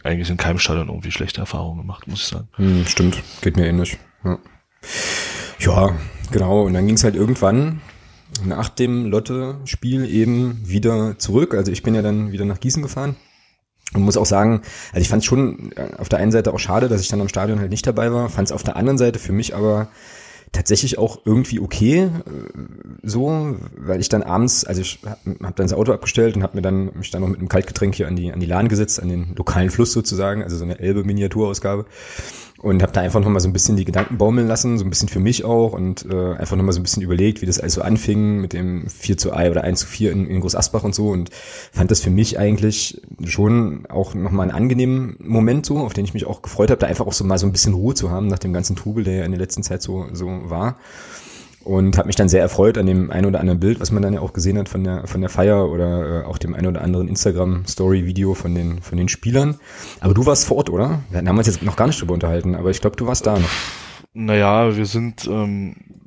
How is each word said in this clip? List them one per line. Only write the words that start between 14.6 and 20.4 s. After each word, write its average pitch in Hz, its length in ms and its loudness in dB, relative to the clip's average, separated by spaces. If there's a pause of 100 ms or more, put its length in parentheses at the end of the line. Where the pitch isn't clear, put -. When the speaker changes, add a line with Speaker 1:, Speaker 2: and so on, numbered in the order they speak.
Speaker 2:
also 87 80 0
ich 82 80 2
fand's 107 160 2
schon, - 480 0
äh, - 160 -8 (100)
auf - 100 -8
der 80 120 2
einen 104 100 2
Seite 110 240 2
auch - 60 -4
schade, 117 280 2
dass 107 120 2
ich 95 80 -4
dann 101 120 -2
am 98 80 -2
Stadion 104 300 -2
halt 98 120 -4
nicht 117 160 -4
dabei 117 260 0
war, 120 160 0
fand's - 240 -2
auf - 100 -6
der - 140 -4
anderen 127 220 2
Seite 120 200 2
für - 140 -6
mich 107 240 -2
aber 107 320 0 (640)